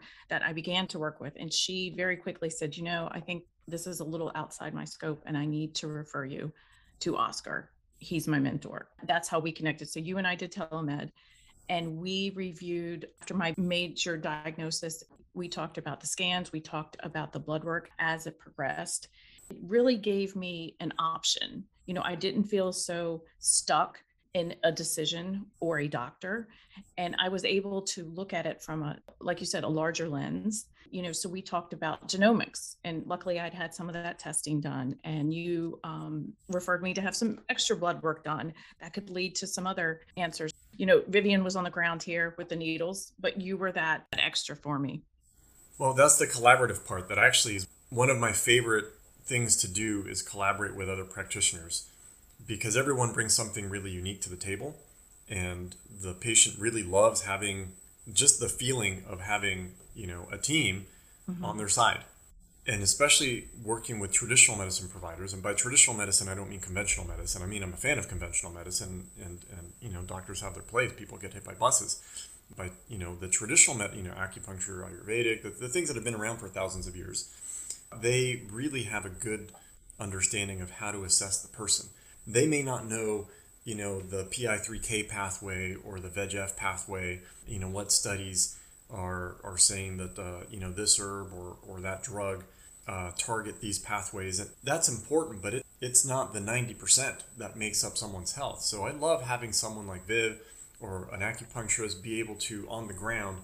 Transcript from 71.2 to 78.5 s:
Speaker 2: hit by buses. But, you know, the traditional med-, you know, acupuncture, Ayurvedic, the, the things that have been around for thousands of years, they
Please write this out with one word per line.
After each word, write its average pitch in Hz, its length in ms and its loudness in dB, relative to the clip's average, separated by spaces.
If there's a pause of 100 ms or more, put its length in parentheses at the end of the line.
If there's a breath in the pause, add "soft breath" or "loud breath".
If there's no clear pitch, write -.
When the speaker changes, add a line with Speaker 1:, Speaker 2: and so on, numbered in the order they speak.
Speaker 2:
hit 98 100 -12
by 95 120 -10
buses. 110 440 4 (560 loud breath)
But, 92 180 -6 (140)
you 107 120 -8
know, 87 160 -6
the 92 120 -8
traditional 127 480 6
med-, 101 200 -2
you 101 80 -6
know, 90 80 -6
acupuncture, 95 760 -6
Ayurvedic, 107 540 0
the, 104 80 -8
the 120 180 -8
things 160 200 0
that 139 80 -2
have 107 80 -4
been 117 100 -2
around 110 240 -2
for 101 100 -10
thousands 92 380 -4
of 87 100 -8
years, 92 400 -8 (640 loud breath)
they 123 520 2